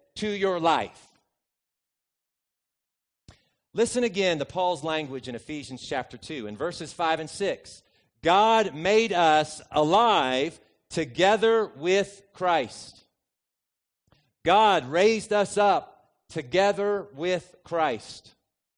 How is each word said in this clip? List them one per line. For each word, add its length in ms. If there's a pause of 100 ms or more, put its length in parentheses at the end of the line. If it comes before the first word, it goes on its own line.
(160)
to 120
your 320
life. 460 (2750)
Listen 320
again 360
to 40
Paul's 400
language 420
in 80
Ephesians 460
chapter 380
two, 300
in 100
verses 340
five 260
and 120
six. 520 (400)
"God 520
made 400
us 560
alive 880 (300)
together 720 (120)
with 440 (140)
Christ." 680 (1400)
God 400
raised 480
us 240
up 540 (180)
together 840
with 500
Christ. 720 (440)